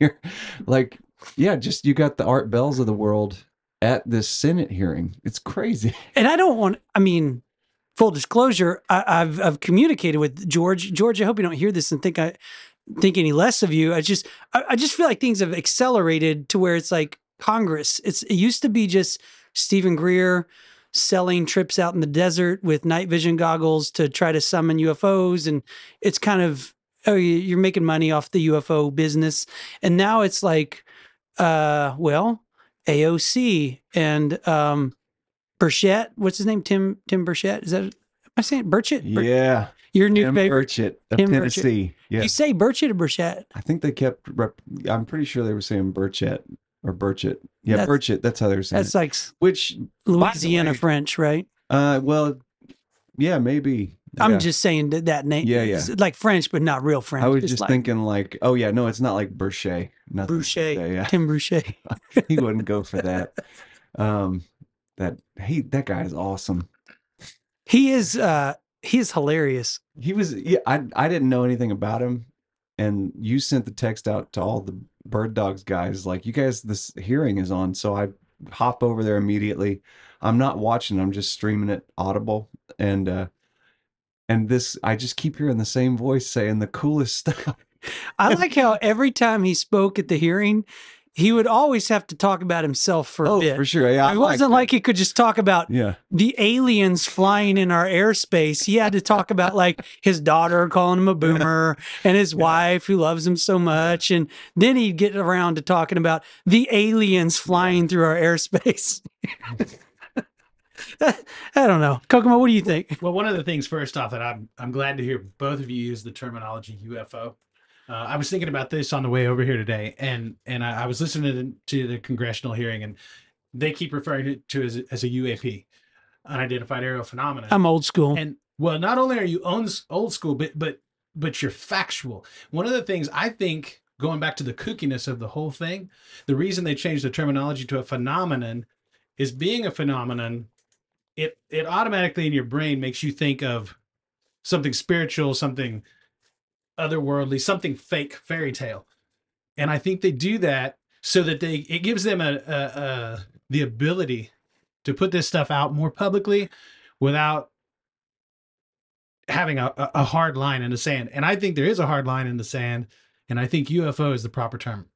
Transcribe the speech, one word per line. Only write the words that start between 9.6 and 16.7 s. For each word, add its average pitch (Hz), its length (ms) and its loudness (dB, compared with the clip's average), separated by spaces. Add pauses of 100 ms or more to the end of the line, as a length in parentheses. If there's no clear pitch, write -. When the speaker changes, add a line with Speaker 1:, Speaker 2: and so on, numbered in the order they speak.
Speaker 2:
communicated 185 580 4
with 151 300 -2
George. 175 440 0
George, 208 300 2
I 190 40 2
hope 214 120 0
you 196 60 2
don't 170 80 0
hear 165 180 0
this 175 220 -2
and 143 100 -4
think 170 160 -2
I 165 160 -2 (680)
think 190 160 4
any 160 140 2
less 190 320 4
of 170 100 2
you. 160 220 2
I 160 60 0
just, 180 260 -2 (260)
I, 254 180 0
I 254 60 2
just 277 180 0
feel 339 120 4
like 254 140 2
things 233 180 2
have 180 160 0
accelerated 165 960 2
to 202 100 0
where 180 160 4